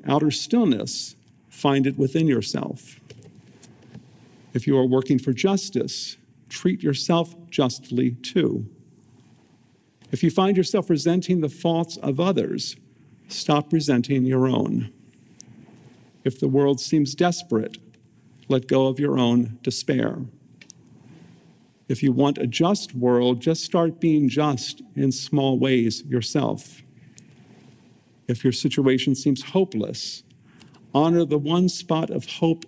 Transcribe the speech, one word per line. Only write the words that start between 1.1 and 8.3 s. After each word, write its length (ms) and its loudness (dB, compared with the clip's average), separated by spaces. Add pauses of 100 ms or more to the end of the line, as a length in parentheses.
find 400 0
it 100 -2
within 300 2
yourself. 720 -4 (1500)
If 140 -4
you 100 4
are 80 4
working 320 2
for 140 -2
justice, 840 -2 (320)
treat 340 -2
yourself 500 0 (160)
justly 640 -2
too. 540 -2 (1500)